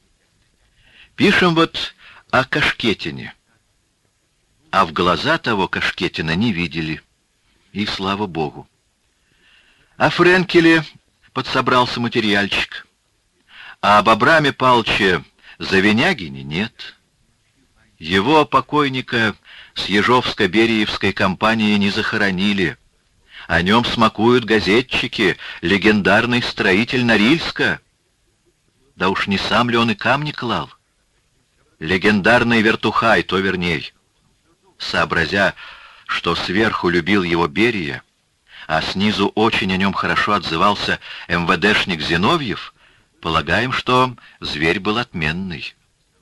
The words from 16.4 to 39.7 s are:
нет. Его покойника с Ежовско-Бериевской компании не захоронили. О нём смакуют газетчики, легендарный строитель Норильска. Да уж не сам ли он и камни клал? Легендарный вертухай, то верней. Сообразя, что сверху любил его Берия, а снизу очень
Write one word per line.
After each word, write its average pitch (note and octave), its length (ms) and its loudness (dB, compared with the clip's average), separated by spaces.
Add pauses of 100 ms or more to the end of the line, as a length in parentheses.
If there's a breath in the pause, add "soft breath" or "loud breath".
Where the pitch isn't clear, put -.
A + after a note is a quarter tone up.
нет. D#2 540 -8 (1040)
Его G2+ 460 2
покойника C3 880 -2 (380 loud breath)
с - 140 -8
Ежовско-Бериевской G#2+ 1200 0
компании G#2+ 640 0
не G2+ 140 0
захоронили. G2 880 -2 (720 loud breath)
О E2+ 140 0
нём G#2+ 220 2
смакуют A#2 640 2
газетчики, G#2+ 880 0 (240 loud breath)
легендарный G#2 800 2
строитель A#2 640 0
Норильска. A#2 800 0 (1120)
Да F#2 140 -2
уж - 180 -2
не G2 100 -2
сам G#2+ 320 0
ли A#2 60 0
он A#2 160 2
и G#2 40 -2
камни D3 360 -2
клал? A2 380 -6 (1080)
Легендарный A2 840 2
вертухай, G#2+ 600 2
то F#2 160 -4
верней. F2+ 560 -4 (840)
Сообразя, E2+ 800 -2 (500 loud breath)
что - 300 -2
сверху G2+ 520 -2
любил F2+ 360 0
его E2+ 260 0
Берия, F2 520 -2 (640 loud breath)
а D#2+ 160 0
снизу G2 540 0
очень F#2+ 380 0